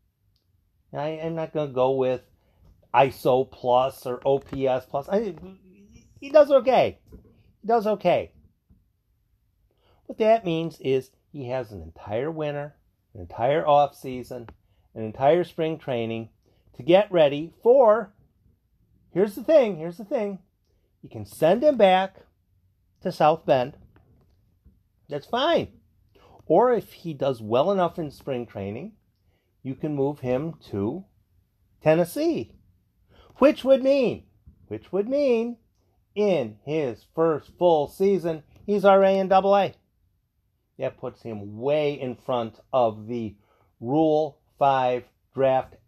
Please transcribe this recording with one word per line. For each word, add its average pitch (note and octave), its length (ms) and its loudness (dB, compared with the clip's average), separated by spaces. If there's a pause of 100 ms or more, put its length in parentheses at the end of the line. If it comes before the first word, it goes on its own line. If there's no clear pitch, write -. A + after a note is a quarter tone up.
(920)
I, D#3 320 -8
I'm E3 120 -8
not D#3+ 180 -8
gonna D3+ 180 -4
go B2+ 200 0
with B2+ 280 -2 (720)
iso C3 560 2
plus B2+ 560 -2
or B2 200 -8
O C#3 140 2
P C3+ 280 -6
S B2+ 180 -2
plus. C#3 220 -10
I, G3 280 -4 (840)
he C#4 120 -16
does D4 180 8
okay. A3 480 2 (640)
He G3+ 60 -18
does A3+ 180 0
okay. F3 460 -2 (1800)
What B3 100 -16
that A3 280 2
means E3 340 -4
is C3 320 -2 (200)
he C3+ 180 -12
has B2 220 -6
an F#2 120 -14
entire A2 480 -8
winter, D3 420 -8 (400)
an G2 80 -16
entire C3+ 460 -2
off C#3+ 280 4
season, B2 540 -14 (460)
an A2+ 80 -10
entire C#3 400 2
spring D#3+ 340 -6
training A2+ 520 -6 (460)
to - 60 -18
get F3+ 300 4
ready D#3 500 2
for, A#3 540 4 (960)
here's G3 240 -2
the C4 80 -12
thing, A#3+ 340 4
here's E3+ 220 -10
the A3 60 -16
thing. G3+ 340 -6 (640)
You - 60 -20
can G#2+ 140 -14
send F3+ 400 0
him D4+ 140 4
back F#3+ 380 4 (880)
to F#3 80 -6
South E3 340 2
Bend. C3+ 320 0 (1300)
That's C#3+ 200 -10
fine. C4 400 -2 (800)
Or A3+ 260 4
if - 200 -4
he E3 200 -12
does C3+ 300 -4
well B2+ 280 2
enough F3+ 280 -2
in D3+ 100 -8
spring B2 380 -10
training, A2 460 -10 (680)
you C3 140 -10
can D3+ 200 -6
move C#3+ 260 -4
him C3+ 340 -4 (160)
to A2+ 340 -6 (800)
Tennessee, F3 720 0 (800)
which - 280 2
would C4 200 4
mean, C4 400 0 (440)
which - 240 -12
would G3+ 160 -4
mean A#3+ 500 0 (580)
in D#3+ 500 0
his C#3+ 480 -6
first D#3+ 460 -2
full D#3+ 280 2
season, F3 540 -2 (240)
he's G3+ 180 -2
already G3 360 6
in F#3+ 80 -2
double F#3+ 280 4
A. F#3+ 200 0 (1040)
That C3 180 -8
puts B2+ 240 -16
him G#2 380 -14
way C#3+ 340 -2
in B2+ 220 -10
front A#2 440 -6 (140)
of A2 320 0
the A2+ 300 -8 (440)
Rule D3+ 600 -2 (180)
five C3 460 0 (320)
draft C3 400 -2 (120)